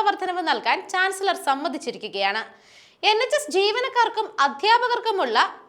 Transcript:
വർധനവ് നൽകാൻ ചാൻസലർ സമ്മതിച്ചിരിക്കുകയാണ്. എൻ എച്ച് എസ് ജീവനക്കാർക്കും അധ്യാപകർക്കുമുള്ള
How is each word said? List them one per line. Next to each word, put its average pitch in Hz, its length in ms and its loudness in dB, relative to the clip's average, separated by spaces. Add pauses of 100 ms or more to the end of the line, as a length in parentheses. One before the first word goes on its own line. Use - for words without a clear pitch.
വർധനവ് 370 420 -2
നൽകാൻ 247 280 0 (140)
ചാൻസലർ 381 460 0 (100)
സമ്മതിച്ചിരിക്കുകയാണ്. 220 960 -2 (680)
എൻ 427 140 4
എച്ച് 539 140 2
എസ് 311 180 -10
ജീവനക്കാർക്കും 440 720 0 (180)
അധ്യാപകർക്കുമുള്ള 440 920 0 (320)